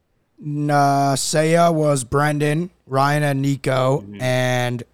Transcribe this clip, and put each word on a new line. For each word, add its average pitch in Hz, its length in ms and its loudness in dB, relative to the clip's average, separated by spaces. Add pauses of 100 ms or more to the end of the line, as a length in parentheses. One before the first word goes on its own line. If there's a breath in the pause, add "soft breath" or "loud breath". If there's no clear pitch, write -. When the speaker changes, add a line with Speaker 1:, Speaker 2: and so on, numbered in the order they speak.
(380)
Speaker 1:
Nah, 143 760 0
Seiya 165 580 2
was 147 300 0
Brendan, 147 680 -2 (160)
Ryan 139 360 0
had 143 140 0
Nico, 131 640 0
Speaker 2:
Mm-hmm. 101 200 -14
Speaker 1:
and 127 640 -2 (100)